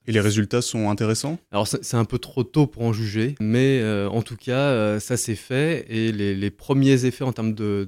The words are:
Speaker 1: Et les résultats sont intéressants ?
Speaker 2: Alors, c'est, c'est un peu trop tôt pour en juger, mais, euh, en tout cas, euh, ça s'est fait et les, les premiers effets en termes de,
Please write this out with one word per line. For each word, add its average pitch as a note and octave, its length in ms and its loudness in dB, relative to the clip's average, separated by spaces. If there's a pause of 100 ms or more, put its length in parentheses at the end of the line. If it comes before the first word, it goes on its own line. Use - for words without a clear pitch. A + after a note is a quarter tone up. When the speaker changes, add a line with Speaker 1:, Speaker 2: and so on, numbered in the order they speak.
Speaker 1:
Et A2+ 40 -4
les A2 100 4
résultats G#2+ 400 2
sont A2 280 -2
intéressants ? A2+ 500 -2 (120)
Speaker 2:
Alors, G#2 160 0
c'est, - 160 -6
c'est - 140 -2
un A2+ 80 2
peu B2+ 120 -4
trop - 260 -6
tôt D3 240 2
pour - 140 -12
en A#2 120 2
juger, A2 460 -2
mais, B2+ 420 2
euh, G#2 280 0
en A2+ 140 -2
tout A2+ 140 -12
cas, B2 200 -4
euh, A2 420 2
ça A#2+ 180 -2
s'est A2 180 -4
fait C#3 520 -2
et A2+ 240 0
les, G2+ 240 0
les G2+ 160 -2
premiers C3+ 540 2
effets B2+ 180 -2
en B2+ 80 -2
termes A2 220 -2
de, G2+ 340 -2